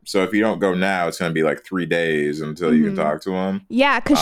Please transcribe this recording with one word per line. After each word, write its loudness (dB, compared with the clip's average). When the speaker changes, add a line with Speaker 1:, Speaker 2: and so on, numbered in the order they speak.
Speaker 1:
so 0
if -2
you 2
don't 2
go 2
now, 0
it's -8
gonna -2
be, 0
like, -2
three -4
days 0
until -2
you 6
can -2
Speaker 2:
Mm-hmm. -2
Speaker 1:
talk -2
to -4
him. -2
Speaker 2:
Yeah, 2
'cause 2